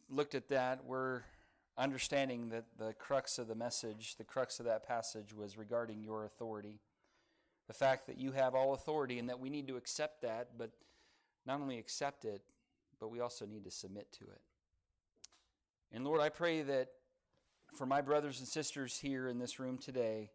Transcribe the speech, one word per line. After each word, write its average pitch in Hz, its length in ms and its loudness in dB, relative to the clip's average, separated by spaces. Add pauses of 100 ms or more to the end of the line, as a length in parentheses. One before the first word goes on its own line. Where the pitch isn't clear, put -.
looked 143 260 0
at 127 140 -2
that, 131 360 2
we're 127 400 -2 (520)
understanding 131 720 2
that 113 160 -4 (140)
the 110 160 -2
crux - 440 0
of 117 100 -4
the 113 60 -2
message, 110 640 -4
the 110 80 -10
crux - 360 0
of 117 60 -4
that 110 160 4
passage 110 520 -2
was 104 240 -8
regarding 110 440 -2
your 110 220 -4
authority. 107 560 -8 (840)
The - 60 -10
fact 131 360 4
that - 100 -8
you 131 140 -2
have 131 220 4
all 135 200 6
authority 131 440 0
and 120 120 -2
that 127 100 -4
we 131 80 -4
need 143 200 -4
to 131 80 -2
accept - 440 -2
that, 117 380 -2
but 117 120 -4 (760)
not 139 140 0
only 135 180 -2
accept - 460 -2
it, 104 180 -2 (580)
but 110 80 -6
we 120 120 -4
also 120 260 -2
need 107 180 -10
to 95 60 -10
submit 101 420 -10
to - 120 -18
it. - 180 -20 (1500)
And 120 140 -6
Lord, 151 160 6
I 151 80 6
pray 160 340 2
that 135 280 2 (800)
for 131 140 -4
my 139 160 4
brothers 143 360 4
and 127 80 -6
sisters 143 520 -2
here 135 280 0
in 123 120 0
this 123 200 -2
room 127 200 -4
today, 113 560 0